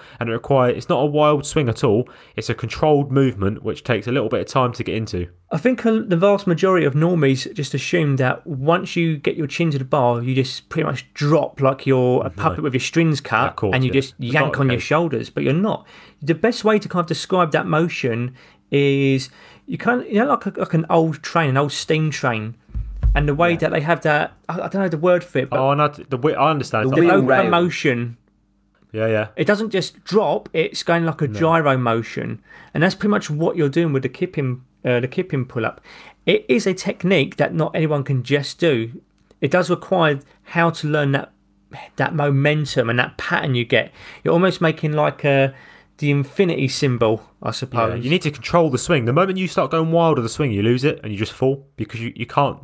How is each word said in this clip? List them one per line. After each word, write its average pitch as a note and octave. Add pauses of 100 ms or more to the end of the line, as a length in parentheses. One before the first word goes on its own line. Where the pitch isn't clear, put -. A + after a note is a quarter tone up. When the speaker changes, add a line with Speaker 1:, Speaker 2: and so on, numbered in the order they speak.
(200)
Speaker 1:
and A2+
it A#2
require, B2
it's -
not C3
a D3
wild D3+
swing C#3
at -
all. A#2+ (260)
It's -
a A#2
controlled C#3+
movement A2
which -
takes G#2+
a A#2+
little A#2+
bit G#2+
of -
time B2+
to -
get E2+
into. F#2+ (240)
Speaker 2:
I D#3+
think B3
a, A3
the F3+
vast G3
majority F3+
of C#3
normies D3+
just C#3+
assume C#3+
that C3
once E3
you E3
get -
your D#3+
chin E3+
to C#3
the C3
bar, B2
you B2+
just C3
pretty D#3
much -
drop D3
like C3+
you're B2+
a C3+
Speaker 1:
Mm-hmm. -
Speaker 2:
puppet D#3+
with C#3
your B2+
strings D#3+
cut, -
Speaker 1:
Yeah, -
of -
course, G2+
Speaker 2:
and C3
you B2+
Speaker 1:
yeah. -
Speaker 2:
just -
Speaker 1:
It's B2
Speaker 2:
yank C#3
Speaker 1:
not B2+
Speaker 2:
on C3+
your A#2+
Speaker 1:
okay. -
Speaker 2:
shoulders, D3
but C#3+
you're C3+
not. F#3+ (380)
The D3+
best A3
way G#3+
to G#3
kind F3
of E3
describe E3+
that -
motion C3 (380)
is C#3 (380)
you C4
kind B3
of, -
you G#3+
know, A3
like C#4+
a, F#3+
like -
an E3
old E3
train, D#3+
an C3
old C#3+
steam D#3
train, A2+ (600)
and C#3+
the C#3+
way E3+
Speaker 1:
Yeah. E3
Speaker 2:
that D#3+
they -
have E3
that, D3+ (140)
I, E3
I E3+
don't F3
know G3
the E3
word F3
for -
it, B2+
but C3
Speaker 1:
Oh, C3+
no, D3
the D3 (140)
wi-, C#3+
I D#3
understand. B2
Speaker 3:
The C3
Speaker 1:
It's C#3
Speaker 2:
the E3+
Speaker 1:
like F3+
Speaker 3:
wheel F#3+
rail. C3
Speaker 2:
locomotion. D3 (760)
Speaker 1:
Yeah, A2
yeah. A2
Speaker 2:
It D#3
doesn't G#3
just -
drop, F#3
it's D#3+
going E3+
like D#3+
a C#3+
Speaker 1:
No. G#2
Speaker 2:
gyro D#3+
motion. A#2 (340)
And D3
that's F#3+
pretty -
much F3+
what D#3
you're D3
doing E3
with C3+
the B2+
kipping, C3 (240)
uh, B2
the B2+
kipping D3
pull-up. - (460)
It G3+
is A#3
a F#3+
technique F#3
that D3+
not D#3+
anyone D3+
can C3
just C#3
do. B2+ (400)
It G3+
does F3+
require E3 (240)
how E3+
to D#3+
learn D3
that, - (640)
that -
momentum C#3+
and A#2+
that -
pattern D#3
you A#2+
get. - (320)
You're E3
almost F3+
making D#3
like D3+
a, C3+ (460)
the D3
infinity C#3+
symbol, A#2 (220)
I -
Speaker 1:
Yeah, -
Speaker 2:
suppose. A#2
Speaker 1:
you C3
need F3
to D3+
control D#3+
the B2+
swing. C#3+
The A#2
moment F#3
you F#3
start C3
going D#3+
wild E3
with A#2+
the A2
swing, C#3+
you G2+
lose B2
it -
and G#2+
you G2+
just G#2+
fall C#3
because A2+
you, A#2
you A#2
can't. -